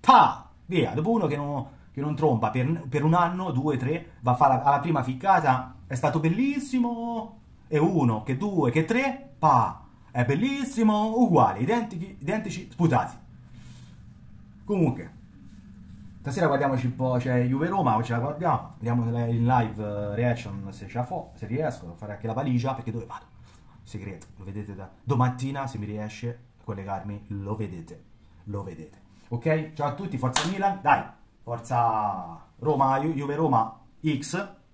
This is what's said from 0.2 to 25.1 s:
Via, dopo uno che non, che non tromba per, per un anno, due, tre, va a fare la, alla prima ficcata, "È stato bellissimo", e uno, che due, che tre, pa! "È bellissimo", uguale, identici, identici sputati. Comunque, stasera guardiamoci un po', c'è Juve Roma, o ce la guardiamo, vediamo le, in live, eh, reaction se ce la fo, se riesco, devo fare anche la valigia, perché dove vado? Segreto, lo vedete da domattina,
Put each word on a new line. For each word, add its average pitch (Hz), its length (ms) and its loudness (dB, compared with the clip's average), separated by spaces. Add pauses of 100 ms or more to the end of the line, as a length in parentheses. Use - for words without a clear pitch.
Via, 147 260 2
dopo 156 180 -2
uno 214 160 2
che 147 100 0
non, 143 300 -4 (260)
che - 80 -8
non 147 140 -2
tromba 120 360 2
per, 139 380 0
per 143 160 -2
un 160 100 6
anno, 180 360 2
due, 143 260 0
tre, 143 440 -4
va 123 120 2
a 123 40 4
fare 139 180 6
la, 123 80 0
alla 143 180 4
prima 156 220 0
ficcata, 131 720 2 (120)
"È 131 80 -6
stato 135 260 2
bellissimo", 233 1200 -2 (280)
e 151 100 2
uno, 143 440 4
che 131 140 -2
due, 175 340 0
che 156 140 2
tre, 254 540 -2
pa! 123 440 4 (280)
"È 123 140 0
bellissimo", 220 920 2
uguale, 151 440 4
identici, 190 600 -4
identici 185 500 -6
sputati. 139 460 2 (1500)
Comunque, 156 480 0 (1080)
stasera 156 260 0
guardiamoci 135 400 2
un 120 80 -2
po', 127 240 0
c'è 123 280 2
Juve 135 200 0
Roma, 175 300 2
o 117 60 2
ce 117 100 -4
la 117 80 0
guardiamo, 147 580 -2
vediamo 117 320 0
le, 117 200 -2
in 117 140 2
live, 113 380 2
eh, 104 320 -4
reaction 101 580 -2
se - 140 -14
ce - 120 -8
la 123 60 -2
fo, - 300 -10
se - 120 -12
riesco, 123 380 -4
devo 85 120 -14
fare 104 160 -12
anche 107 160 -8
la 110 40 -2
valigia, 131 400 0
perché 120 200 -6
dove 113 120 -6
vado? - 220 -16 (560)
Segreto, 95 440 -12 (100)
lo 98 80 -18
vedete 101 320 -10
da 95 120 -14 (140)
domattina, 127 640 -2